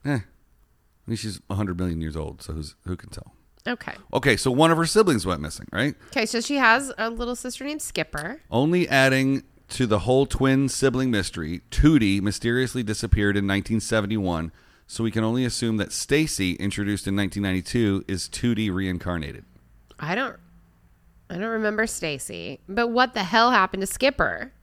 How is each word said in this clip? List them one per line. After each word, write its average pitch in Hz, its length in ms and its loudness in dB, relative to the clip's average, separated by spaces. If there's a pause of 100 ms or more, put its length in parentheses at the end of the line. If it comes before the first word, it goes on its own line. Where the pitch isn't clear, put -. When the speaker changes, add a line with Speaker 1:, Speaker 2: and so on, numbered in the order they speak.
Speaker 1:
Eh. 143 100 0
I 113 60 0 (840)
mean, 113 100 -4
she's 101 320 -8
a 98 60 -6
hundred 95 240 -2
million 87 220 -2
years 78 160 -6
old, 78 260 -8
so 80 100 -12
who's, 78 220 -10 (100)
who 87 120 -6
can - 140 -18
tell? - 240 -16 (320)
Speaker 2:
Okay. - 280 -8 (180)
Speaker 1:
Okay, 127 240 4
so - 140 0
one 156 200 6
of 165 80 4
her 165 80 2
siblings 156 400 4
went 85 140 -2
missing, 76 320 -10
right? 131 220 -2 (140)
Speaker 2:
Okay, 220 180 -2
so 233 140 -4
she 285 160 -4
has 254 420 4
a 226 120 -4
little 240 260 -6
sister 254 280 -10
named 294 180 -6
Skipper. 160 580 -8 (100)
Speaker 1:
Only 160 380 2
adding 135 540 4 (280)
to 127 160 0
the 104 140 4
whole 131 260 4
twin 135 420 2
sibling 131 420 2
mystery, 87 500 -2 (100)
Tootie 110 520 6
mysteriously 120 600 0
disappeared 101 540 2
in 101 100 2
nineteen 98 340 0
seventy-one, 98 720 -2 (340)
so - 180 -6
we 113 60 0
can 110 140 0
only 123 200 0
assume 113 340 -2
that 95 140 -4
Stacy, 139 600 0
introduced 101 520 -4
in 98 100 -2
nineteen 98 260 -2
ninety-two, 95 680 0
is 92 200 -6
Tootie 110 440 -2
reincarnated. 90 720 -4 (540)
Speaker 2:
I 160 160 -6
don't, 254 220 -6 (920)
I - 60 -10
don't 208 160 -6
remember 214 360 -2
Stacy, 131 840 -8
but 233 200 0
what 247 240 2
the 208 120 -2
hell 226 260 4
happened 190 320 2
to 196 40 -2
Skipper? 175 680 -2 (100)